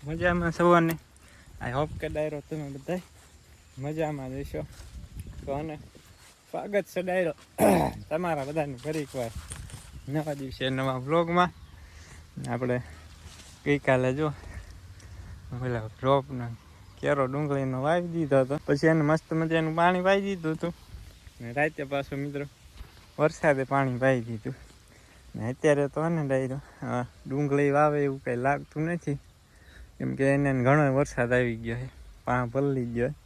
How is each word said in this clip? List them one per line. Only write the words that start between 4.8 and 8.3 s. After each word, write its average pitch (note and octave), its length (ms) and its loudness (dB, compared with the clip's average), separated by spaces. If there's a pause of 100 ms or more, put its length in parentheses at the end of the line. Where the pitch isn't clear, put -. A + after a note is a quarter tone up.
તો C#3 100 -4
અને D3+ 240 -8 (720)
સ્વાગત G3+ 440 0
છે F#3 100 -2
ડાયરો F3+ 300 0 (380)
<clears throat> C#3 380 0
તમારા D#3 360 -2